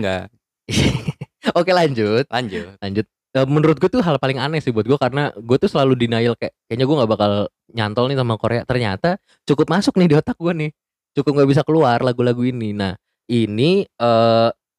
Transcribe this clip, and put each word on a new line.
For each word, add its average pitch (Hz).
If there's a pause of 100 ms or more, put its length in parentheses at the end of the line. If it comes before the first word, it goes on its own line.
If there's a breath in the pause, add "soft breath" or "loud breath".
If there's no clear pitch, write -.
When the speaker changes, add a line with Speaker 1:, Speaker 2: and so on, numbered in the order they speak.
Speaker 1:
nggak? 92 (440)
Speaker 2:
<laughs> -
Oke, 175
lanjut. 131
Speaker 1:
Lanjut. 95 (100)
Speaker 2:
Lanjut. 101 (280)
Eh, 135
menurut 151
gue 185
tuh 254
hal 156
paling 135
aneh 147
sih 135
buat 110
gue, 135
karena 135
gue 117
tuh 208
selalu 135
denial 117
kayak, - (140)
kayaknya 120
gue 151
nggak 113
bakal 104 (400)
nyantol 110
nih 139
sama 117
Korea. 113
Ternyata 123 (280)
cukup 151
masuk 202
nih 185
di 147
otak 151
gue 170
nih. 156 (440)
Cukup 143
nggak 139
bisa 139
keluar 139
lagu-lagu 123
ini. 120
Nah, 98 (320)
ini, 120
eh, 113 (300)